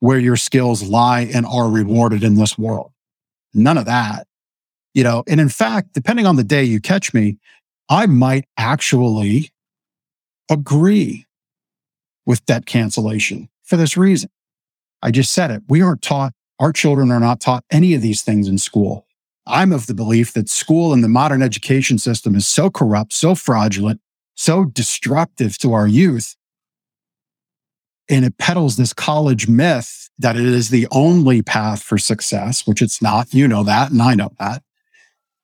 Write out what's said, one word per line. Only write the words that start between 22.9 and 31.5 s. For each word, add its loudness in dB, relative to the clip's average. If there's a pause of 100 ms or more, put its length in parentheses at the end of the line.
so 0
fraudulent, -2 (320)
so 0
destructive -4
to 0
our 2
youth, 2 (1700)
and 2
it -4
peddles -2
this 0
college -2
myth 0
that -2
it -2
is 0
the 0
only 4
path -4